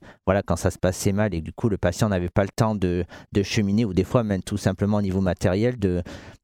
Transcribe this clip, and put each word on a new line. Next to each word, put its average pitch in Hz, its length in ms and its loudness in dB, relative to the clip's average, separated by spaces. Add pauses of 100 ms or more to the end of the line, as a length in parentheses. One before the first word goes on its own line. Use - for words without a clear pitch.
(260)
voilà, 95 160 4
quand 87 140 -2
ça 87 160 0
se - 80 -10
passait 92 320 0
mal 101 220 0
et 82 80 -4
que - 20 -8
du 85 80 -10
coup, - 160 -4
le 98 100 0
patient 90 300 0
n'avait 90 220 0
pas 101 140 2
le 98 120 -4
temps 110 180 2
de, 90 300 0 (300)
de 101 100 2
cheminer 104 400 2
ou 95 100 -2
des 90 120 2
fois 123 180 2
même 101 180 -2
tout - 140 -6
simplement 101 420 0
au 104 40 0
niveau 95 180 -2
matériel 98 580 0
de, 90 240 0 (420)